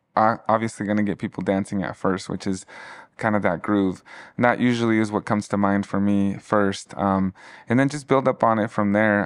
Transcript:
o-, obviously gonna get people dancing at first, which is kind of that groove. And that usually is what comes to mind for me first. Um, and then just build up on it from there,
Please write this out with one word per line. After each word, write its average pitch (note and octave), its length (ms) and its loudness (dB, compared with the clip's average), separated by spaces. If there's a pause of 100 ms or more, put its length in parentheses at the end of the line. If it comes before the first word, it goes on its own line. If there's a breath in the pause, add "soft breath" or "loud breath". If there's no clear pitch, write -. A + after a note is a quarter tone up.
(160)
o-, A2 320 2
obviously A2 380 -2
gonna G#2 180 0
get G2+ 160 -4
people G2 240 -6
dancing G2 400 -2
at - 140 -8
first, F#2+ 320 -2
which G2 180 -6
is F#2+ 180 -4 (520 loud breath)
kind G#2+ 180 0
of G2 80 0
that F2+ 180 0
groove. G2 420 0 (320 loud breath)
And A#2+ 80 0
that A#2+ 160 2
usually A#2 400 2
is G#2+ 100 0
what G#2 140 -2
comes G#2 240 -2
to - 80 -2
mind G2+ 300 2
for G2 160 -2
me G2+ 360 0
first. - 600 0
Um, F#2+ 360 0 (360 loud breath)
and A#2+ 100 2
then C#3 80 2
just C#3 220 -8
build C3+ 180 2
up - 160 0
on A2+ 160 2
it G#2+ 100 -2
from G#2 220 -2
there, G#2 340 2